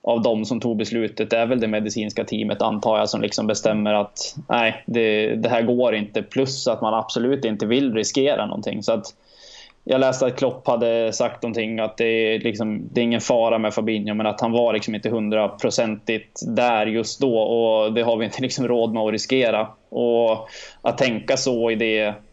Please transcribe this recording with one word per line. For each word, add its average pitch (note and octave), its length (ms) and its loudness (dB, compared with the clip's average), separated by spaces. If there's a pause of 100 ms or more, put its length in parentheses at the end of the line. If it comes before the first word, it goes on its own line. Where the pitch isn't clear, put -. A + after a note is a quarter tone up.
av A#2 180 2
de A2 220 2
som A2+ 160 -2
tog A#2 160 0
beslutet. A2 540 -2
Det A#2 80 4
är A#2 80 2
väl B2 140 0
det A2+ 80 0
medicinska G#2+ 560 -2
teamet, G#2+ 380 -4
antar G#2+ 360 0
jag, A2 100 0
som A2+ 120 -4
liksom G#2+ 260 -2
bestämmer G#2+ 480 0
att - 420 -4 (120)
nej, A2+ 380 0
det, A2 480 2
det A2+ 140 0
här A#2 140 2
går B2 320 2
inte. G#2 280 -2
Plus C3 440 -2
att A#2 140 0
man A2 140 0
absolut B2 500 0
inte G#2+ 220 -2
vill B2 280 2
riskera A2 520 0
någonting. - 360 -6
Så A2+ 100 0
att G#2+ 140 -2 (760)
jag C3 160 2
läste C3 260 2
att B2 100 -2
Klopp B2+ 300 -2
hade A#2 460 2
sagt A#2 300 -2
någonting, A2+ 380 -4
att A2 160 -2
det A#2 80 0
är A2+ 340 2
liksom, G#2+ 540 -4
det B2 80 2
är A#2+ 40 2
ingen A#2 160 2
fara A2+ 380 4
med G#2+ 160 0
Fabinho, G#2+ 400 -2
men G#2+ 120 -2
att G#2 140 -2
han A#2 120 0
var A#2 200 4
liksom G#2+ 220 -2
inte G#2+ 160 -4
hundraprocentigt G#2+ 1400 -2
där A2+ 400 2
just A2 340 -2
då, A#2+ 180 2
och A2 540 2
det A#2 100 2
har A#2 140 2
vi A2+ 80 -2
inte G#2+ 180 -6
liksom B2+ 260 -2
råd A2+ 240 2
med A2+ 100 -2
att G#2+ 100 0
riskera. A2 560 0 (200)
Och A#2 600 2 (340)
att A#2 160 0
tänka B2+ 380 0
så A#2 340 0
i A2+ 40 0
det G#2+ 400 0 (180)